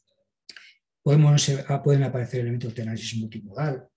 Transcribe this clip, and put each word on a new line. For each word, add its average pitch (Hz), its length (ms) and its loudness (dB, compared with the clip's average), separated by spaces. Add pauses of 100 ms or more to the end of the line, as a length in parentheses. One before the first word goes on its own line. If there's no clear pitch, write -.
(1040)
Podemos, 147 460 4
eh, 139 200 -2
ah, 139 140 -2
pueden 139 200 4
aparecer 123 380 -4
elementos 120 340 -6
de 120 80 -8
análisis 110 380 -8
multimodal 123 680 -8 (100)